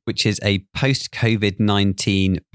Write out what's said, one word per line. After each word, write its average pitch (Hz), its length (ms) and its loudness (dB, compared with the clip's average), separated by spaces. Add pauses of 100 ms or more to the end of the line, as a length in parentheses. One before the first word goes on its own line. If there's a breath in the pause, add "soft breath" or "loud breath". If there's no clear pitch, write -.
which - 220 -4
is 104 160 0
a 101 240 0 (100)
post-covid 113 840 0
nineteen 98 840 2 (140)